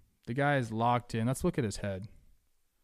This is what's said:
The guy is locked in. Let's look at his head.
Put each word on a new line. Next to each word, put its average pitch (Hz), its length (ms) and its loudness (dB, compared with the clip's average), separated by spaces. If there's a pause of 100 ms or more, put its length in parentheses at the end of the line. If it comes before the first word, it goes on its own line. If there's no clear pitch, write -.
(260)
The 120 80 -6
guy 139 220 2
is 117 160 0
locked 117 420 0
in. 113 140 0
Let's 131 160 -2
look 175 140 0
at 131 80 2
his 101 120 -2
head. 98 300 -6 (760)